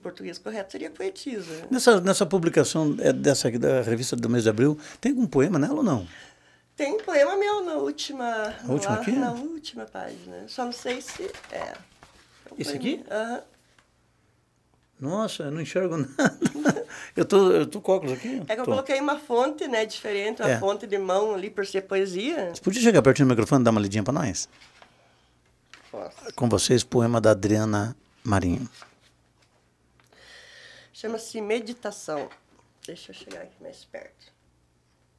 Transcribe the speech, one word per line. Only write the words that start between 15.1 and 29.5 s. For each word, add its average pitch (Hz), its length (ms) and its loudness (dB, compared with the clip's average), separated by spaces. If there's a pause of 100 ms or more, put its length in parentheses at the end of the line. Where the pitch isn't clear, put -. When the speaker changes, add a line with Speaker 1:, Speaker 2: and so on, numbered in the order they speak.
Speaker 2:
eu 143 80 -8
não 156 100 -6
enxergo 165 380 -2
<laughs> - 180 -4
nada. - 680 0 (300)
Eu 175 80 2
tô, 190 260 6
eu 165 160 4
tô 202 140 -10
com - 100 0
óculos 160 260 0
aqui? 247 300 -6
Speaker 1:
É 220 80 -2
que 226 60 -2
eu 254 40 -4
Speaker 2:
Tô. - 60 0
Speaker 1:
coloquei 269 300 0
uma 285 180 -2
fonte, 285 480 -2
né, 226 200 0
diferente, 214 540 -6
uma 175 120 4
Speaker 2:
É. 113 80 2
Speaker 1:
fonte 202 260 -2
de 202 120 -2
mão 196 360 0
ali, 196 160 -6
por 202 160 -4
ser 190 140 -4
poesia. 196 760 -2
Speaker 2:
Você - 60 -14
podia 202 200 -2
chegar 214 220 6
pertinho 131 240 6
do 127 40 6
microfone 123 320 4
e - 20 4
dar 117 80 6
uma 107 80 2
lidinha 101 240 0
pra 123 80 -2
nós? 139 360 -4 (1400)
Speaker 1:
Posso. - 460 -14
Speaker 2:
Com 120 120 2
vocês, 110 360 4
poema 117 360 2
da 107 120 8
Adriana 107 640 2 (260)
Marinho. 95 460 0 (2250)